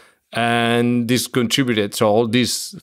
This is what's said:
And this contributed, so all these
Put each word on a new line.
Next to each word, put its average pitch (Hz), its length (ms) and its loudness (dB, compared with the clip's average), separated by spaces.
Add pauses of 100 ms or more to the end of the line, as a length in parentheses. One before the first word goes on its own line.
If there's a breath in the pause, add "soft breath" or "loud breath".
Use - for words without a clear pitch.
(360 loud breath)
And 117 720 0
this 127 180 0
contributed, 117 680 0
so 113 120 0
all 110 220 2
these 120 540 -2